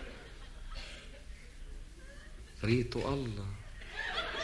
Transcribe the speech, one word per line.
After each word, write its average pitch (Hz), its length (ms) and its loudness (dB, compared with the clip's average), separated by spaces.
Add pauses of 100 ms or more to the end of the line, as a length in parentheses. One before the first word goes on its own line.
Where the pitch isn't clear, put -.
(2750)
ريتو 120 500 8
الله 110 320 2 (960)